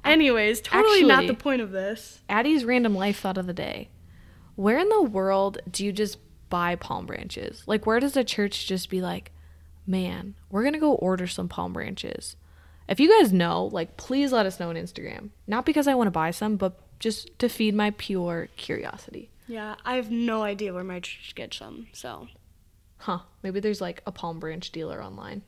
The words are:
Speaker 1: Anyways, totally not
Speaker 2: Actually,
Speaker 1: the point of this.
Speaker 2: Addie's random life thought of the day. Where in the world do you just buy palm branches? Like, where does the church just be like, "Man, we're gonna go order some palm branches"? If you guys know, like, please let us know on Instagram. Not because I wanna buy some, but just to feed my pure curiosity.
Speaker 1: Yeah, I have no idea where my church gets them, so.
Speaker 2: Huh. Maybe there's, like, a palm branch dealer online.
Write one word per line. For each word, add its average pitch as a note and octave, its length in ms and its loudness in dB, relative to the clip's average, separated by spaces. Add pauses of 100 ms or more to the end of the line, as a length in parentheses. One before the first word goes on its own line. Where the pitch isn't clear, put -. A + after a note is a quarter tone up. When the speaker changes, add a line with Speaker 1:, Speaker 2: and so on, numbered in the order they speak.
Speaker 1:
Anyways, A#3+ 580 4
totally G4+ 420 6
not C4+ 200 10
Speaker 2:
Actually, C4+ 40 0
Speaker 1:
the C4 80 0
point C4 280 -2
of F#3+ 80 -8
this. G3 580 -8
Speaker 2:
Addie's B3+ 360 4
random A#3+ 300 4
life G3 240 0
thought F#3+ 200 -2
of F3+ 80 -4
the F3 60 -6
day. - 360 -8 (640)
Where G#3+ 220 4
in F#4+ 120 4
the G#4+ 120 6
world G3 580 2 (120)
do G3 120 -6
you G3+ 80 -2
just G#3 260 -2 (320)
buy F3 260 0
palm F2+ 320 -8
branches? - 580 -10
Like, G#3+ 220 0
where A3+ 120 4
does C#4 140 0
the C4 100 4
church - 440 -2
just F#3 220 -4
be F#3 120 -2
like, F3 300 -8 (560)
"Man, F#3 480 -4 (160)
we're G3+ 120 0
gonna D4 160 2
go D4+ 140 6
order F#3 320 0
some F3 220 -6
palm F3+ 260 -8
branches"? - 640 -8 (540)
If F#3+ 100 0
you D4+ 80 6 (140)
guys A3+ 100 6
know, F3 340 2
like, F#3+ 300 -6
please C4+ 380 -2
let A3 120 4
us F#3+ 140 -4
know E3+ 100 -6
on E3 60 -6
Instagram. - 540 -12 (180)
Not A3+ 180 -2
because D4 220 2
I C#4 60 4
wanna A3+ 180 4
buy E3 200 0
some, G#3+ 260 -2
but F#3 200 -2 (220)
just - 300 -4 (100)
to B3 80 2
feed G#3+ 280 0
my G#3 160 2
pure F3 680 -4
curiosity. - 720 -10 (180)
Speaker 1:
Yeah, G#3+ 280 -10 (100)
I B3 100 -4
have A#3 160 -4
no A#3 320 0
idea G3+ 300 -4
where F3+ 100 -6
my F3+ 160 -8
church - 360 -14
gets - 240 -12
them, D#3+ 340 -16
so. A#2+ 340 -14 (720)
Speaker 2:
Huh. F3+ 220 -6 (240)
Maybe F#3+ 180 -4
there's, G#3 200 -2
like, F3 240 -8
a G3 60 -8
palm E3+ 280 -10
branch D#3+ 320 -10
dealer D#3+ 300 -10
online. G#2 460 -14